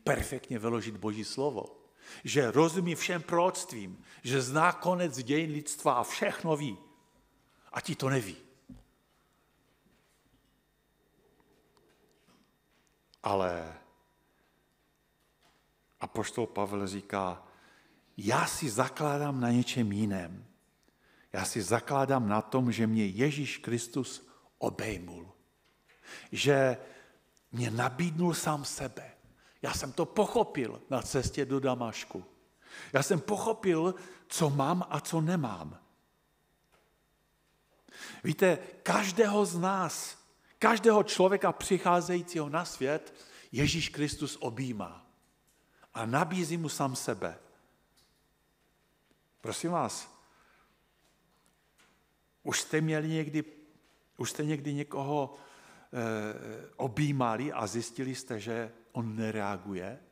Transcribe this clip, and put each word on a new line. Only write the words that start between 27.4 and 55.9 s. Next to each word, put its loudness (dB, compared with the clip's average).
mě -2
nabídnul 0
sám -2
sebe. -8
Já -4
jsem -4
to 0
pochopil 2
na 0
cestě 0
do 0
Damašku. -4
Já 4
jsem 2
pochopil, 2
co 2
mám 2
a -2
co 0
nemám. 0
Víte, 4
každého 4
z -4
nás, -2
každého 8
člověka 4
přicházejícího 2
na -2
svět, -4
Ježíš 0
Kristus -4
objímá -6
a -4
nabízí 0
mu -4
sám -2
sebe. -4
Prosím -4
vás, -2
už -2
jste 0
měli 2
někdy, 0
už -4
jste -4
někdy -2
někoho, -2